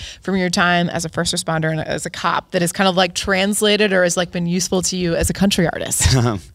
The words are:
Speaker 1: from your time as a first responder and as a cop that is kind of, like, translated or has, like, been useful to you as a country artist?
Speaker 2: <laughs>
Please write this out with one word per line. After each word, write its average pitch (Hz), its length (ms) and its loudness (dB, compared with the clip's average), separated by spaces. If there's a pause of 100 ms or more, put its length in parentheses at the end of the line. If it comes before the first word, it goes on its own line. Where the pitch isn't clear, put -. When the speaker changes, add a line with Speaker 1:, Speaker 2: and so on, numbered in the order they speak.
(220)
Speaker 1:
from 190 160 -2
your 180 120 0
time 175 380 2
as 170 160 -4
a 160 60 -8
first 175 260 -4
responder 160 340 -2
and 156 120 -2
as - 240 -6
a 170 40 -8
cop - 420 -4
that 185 100 0
is 175 100 0
kind 190 160 0
of, 180 80 2
like, 185 180 2
translated 208 800 2
or 185 140 4
has, 175 100 0
like, 180 160 -2
been 175 160 -2
useful 180 360 0
to 185 120 -4
you 170 200 -2
as 151 140 0
a - 40 -2
country 196 340 2
artist? - 480 0
Speaker 2:
<laughs> 117 400 0